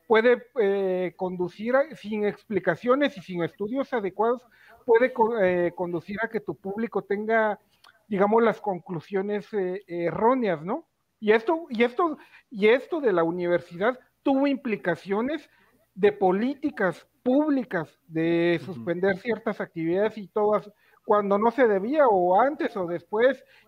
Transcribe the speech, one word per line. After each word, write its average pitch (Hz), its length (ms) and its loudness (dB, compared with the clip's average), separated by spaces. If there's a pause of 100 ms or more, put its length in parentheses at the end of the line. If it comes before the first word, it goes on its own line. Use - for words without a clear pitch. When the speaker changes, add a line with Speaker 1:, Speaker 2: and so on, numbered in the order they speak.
Speaker 1:
puede, 226 400 4 (140)
eh, 190 560 0
conducir 185 580 -4
a, 277 220 0
sin 208 280 -6
explicaciones 220 920 -2
y 175 40 -14
sin 175 220 -6
estudios 214 500 -6
adecuados, 226 480 -2 (440)
puede 247 260 4
co-, 233 300 0
eh, 175 340 2
conducir 175 460 -6
a 226 80 -4
que 220 120 -6
tu 165 140 -10
público 202 460 -6
tenga, 214 560 0 (520)
digamos, 208 340 2
las 214 160 2
conclusiones, 196 920 -6
eh, 185 340 -4
erróneas, 175 760 0
¿no? 220 280 -8 (320)
Y 208 100 2
esto, 320 380 0
y 233 140 0
esto, 285 340 0 (320)
y 208 180 0
esto 269 320 2
de 240 140 0
la 165 100 2
universidad 175 760 -2 (260)
tuvo 277 240 2
implicaciones 214 1040 -4 (460)
de 202 160 4
políticas 202 960 -2 (160)
públicas 262 840 0
de 170 540 0
Speaker 2:
Ujú. - 40 -16
Speaker 1:
suspender 175 540 -2
ciertas 214 420 -6
actividades 190 560 -2
y 202 100 -12
todas, 208 420 0 (360)
cuando 208 320 2
no 226 140 2
se 247 160 4
debía, 233 400 2
o 185 320 4
antes 285 360 0
o 185 120 -4
después, 233 560 0 (240)